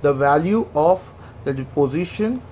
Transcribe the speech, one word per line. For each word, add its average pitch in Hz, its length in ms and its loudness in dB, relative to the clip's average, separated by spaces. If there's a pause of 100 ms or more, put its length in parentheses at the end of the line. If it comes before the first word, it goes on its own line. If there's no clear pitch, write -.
the 143 120 2
value 151 600 2
of 165 380 2 (320)
the 139 100 -4 (200)
position 175 680 -2 (100)